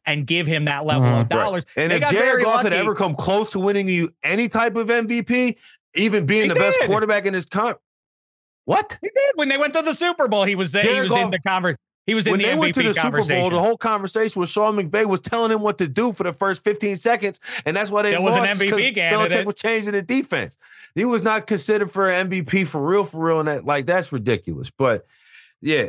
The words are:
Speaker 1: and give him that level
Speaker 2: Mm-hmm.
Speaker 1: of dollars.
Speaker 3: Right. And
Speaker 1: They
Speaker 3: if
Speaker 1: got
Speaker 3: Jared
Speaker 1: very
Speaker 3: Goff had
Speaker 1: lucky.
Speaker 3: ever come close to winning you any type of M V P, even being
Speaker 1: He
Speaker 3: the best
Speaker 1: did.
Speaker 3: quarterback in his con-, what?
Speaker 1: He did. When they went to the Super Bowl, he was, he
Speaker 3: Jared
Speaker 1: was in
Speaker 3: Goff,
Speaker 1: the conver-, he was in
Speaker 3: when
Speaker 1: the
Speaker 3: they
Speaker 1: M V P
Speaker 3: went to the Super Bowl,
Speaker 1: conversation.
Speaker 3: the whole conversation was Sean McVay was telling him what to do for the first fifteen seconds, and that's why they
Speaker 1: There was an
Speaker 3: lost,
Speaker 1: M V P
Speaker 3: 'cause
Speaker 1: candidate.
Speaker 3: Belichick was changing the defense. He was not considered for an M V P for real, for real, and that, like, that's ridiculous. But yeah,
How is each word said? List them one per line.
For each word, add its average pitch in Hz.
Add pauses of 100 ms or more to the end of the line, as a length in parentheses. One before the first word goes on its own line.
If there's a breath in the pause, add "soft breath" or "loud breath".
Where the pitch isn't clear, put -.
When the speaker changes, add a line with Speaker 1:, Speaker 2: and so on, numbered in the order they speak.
Speaker 1:
and 147
give 165
him 151
that 143
level 135
Speaker 2:
Mm-hmm. 120
Speaker 1:
of 117
dollars. 131 (100)
Speaker 3:
Right. 143
And 165
Speaker 1:
They 175
Speaker 3:
if 160
Speaker 1:
got 190
Speaker 3:
Jared 214
Speaker 1:
very 254
Speaker 3:
Goff 226
had 208
Speaker 1:
lucky. -
Speaker 3:
ever 202
come 180
close 202
to 196
winning 196
you 170 (140)
any 202
type 226
of 226
M 233
V 233
P, - (380 loud breath)
even 196
being 214
Speaker 1:
He 190
Speaker 3:
the 170
best 190
Speaker 1:
did. -
Speaker 3:
quarterback 208
in 196
his 180
con-, 214 (920)
what? -
Speaker 1:
He 370
did. 554
When 302
they 269
went 294
to 320
the 302
Super 339
Bowl, 208
he 196
was, 180
he 202
Speaker 3:
Jared 208
Speaker 1:
was -
in 233
Speaker 3:
Goff, -
Speaker 1:
the 180
conver-, 180 (300)
he 220
was 220
in 214
Speaker 3:
when 196
Speaker 1:
the 196
Speaker 3:
they 226
Speaker 1:
M 294
V -
P -
Speaker 3:
went -
to 262
the 220
Super 165
Bowl, 156
Speaker 1:
conversation. 151
Speaker 3:
the 175
whole 226
conversation 214
was 175
Sean 208
McVay 202
was 190
telling 233
him 214
what 208
to 175
do 220
for 196
the 180
first 196
fifteen 208
seconds, 202 (260 loud breath)
and 160
that's 202
why 208
they 208
Speaker 1:
There 175
was 190
an 240
Speaker 3:
lost, 196
Speaker 1:
M 208
V 196
P 196
Speaker 3:
'cause 220
Speaker 1:
candidate. 196
Speaker 3:
Belichick 180
was 202
changing 214
the 202
defense. 175 (360 loud breath)
He 196
was 233
not 220
considered 208
for 190
an 185
M 185
V 185
P 190
for 151
real, 190
for 160
real, 165
and 151
that, 143
like, 143
that's 175
ridiculous. 110
But 120 (540 soft breath)
yeah, 143